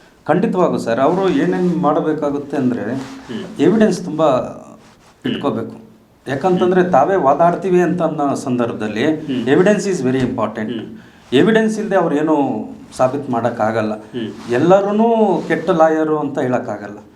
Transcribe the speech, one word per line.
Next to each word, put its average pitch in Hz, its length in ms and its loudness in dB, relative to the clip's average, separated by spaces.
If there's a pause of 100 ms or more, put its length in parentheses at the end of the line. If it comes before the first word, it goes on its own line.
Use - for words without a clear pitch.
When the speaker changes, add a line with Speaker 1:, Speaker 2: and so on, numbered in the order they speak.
(280)
Speaker 1:
ಖಂಡಿತವಾಗೂ 175 500 0
ಸರ್, 113 220 -2
ಅವರು 180 300 2
ಏನೇನ್ 175 500 0
ಮಾಡಬೇಕಾಗುತ್ತೆ 147 760 -2
ಅಂದ್ರೆ 120 360 -2
Speaker 2:
ಹ್ಮ್. - 680 -10
Speaker 1:
ಎವಿಡೆನ್ಸ್ 185 440 2
ತುಂಬಾ 151 200 0
Speaker 2:
ಹ್ಮ್. - 1080 -6
Speaker 1:
ಇಟ್ಕೋಬೇಕು. - 580 -6 (380)
ಯಾಕಂತಂದ್ರೆ 180 560 2
ತಾವೇ 156 320 4
ವಾದಾಡ್ತೀವಿ 175 680 2
ಅಂತ 170 200 0
ಅನ್ನೋ 156 340 -2
ಸಂದರ್ಭದಲ್ಲಿ 107 680 -2
Speaker 2:
ಹ್ಮ್. 151 420 -2
Speaker 1:
evidence 180 340 4
is 190 160 -2
very 127 240 0
important. 110 500 -4
Speaker 2:
ಹ್ಮ್. 107 260 -10 (360)
Speaker 1:
ಎವಿಡೆನ್ಸ್ 214 460 4
ಇಲ್ಲದೆ 190 160 -2
ಅವ್ರು 165 200 2
ಏನು 156 220 2 (600)
ಸಾಬೀತು 131 340 0
ಮಾಡೋಕ್ಕಾಗಲ್ಲ. 113 600 -2
Speaker 2:
ಹ್ಮ್. 113 600 -8
Speaker 1:
ಎಲ್ಲರೂನು 196 540 4 (400)
ಕೆಟ್ಟ 165 220 -2
ಲಾಯರು 160 500 2
ಅಂತ 139 200 -4
ಹೇಳಕ್ಕಾಗಲ್ಲ. 104 580 -4 (180)